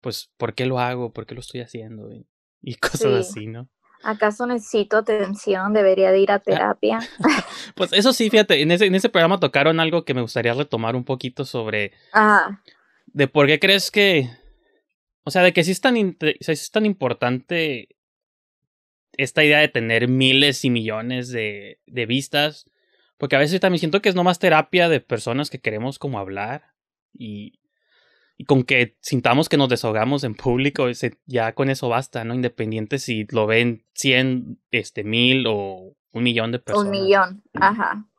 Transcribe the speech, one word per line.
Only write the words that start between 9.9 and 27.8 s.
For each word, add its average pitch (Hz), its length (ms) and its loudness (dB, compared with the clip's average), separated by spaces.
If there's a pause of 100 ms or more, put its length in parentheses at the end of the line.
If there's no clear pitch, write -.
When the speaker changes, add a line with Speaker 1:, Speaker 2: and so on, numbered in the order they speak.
Speaker 1:
que 139 100 -4
me 127 80 -2
gustaría 117 320 -2
retomar 120 420 -4
un 123 80 -4
poquito 131 400 -6
sobre 107 480 -6 (200)
Speaker 2:
Ajá. 202 500 2 (440)
Speaker 1:
de 139 220 0
por 147 180 4
qué 151 140 2
crees 190 300 2
que... 180 400 2 (920)
o - 60 -8
sea, 180 120 2
de 180 100 6
que 175 120 2
sí 175 80 -2
es - 80 -4
tan 254 160 2
inte-, 170 440 -2
o - 40 -18
sea, 160 120 -2
sí 147 60 -12
es - 80 -14
tan 214 160 0
importante 131 1040 -4 (1200)
esta 135 320 0
idea 147 140 6
de 151 100 4
tener 113 400 0
miles 131 560 2
y 135 60 4
millones 120 600 -4
de, 104 560 -8
de 120 200 -6
vistas, 143 600 -2 (520)
porque 139 180 -2
a - 20 4
veces 151 160 2
yo 185 60 0
también 185 200 2
siento 175 200 0
que 220 80 0
es 185 60 0
nomás 180 240 2
terapia 170 500 2
de 151 120 2
personas 123 500 -4
que 131 100 -14
queremos 113 380 -6
como 131 200 -6
hablar 101 560 -10 (380)
y, 214 480 -16 (800)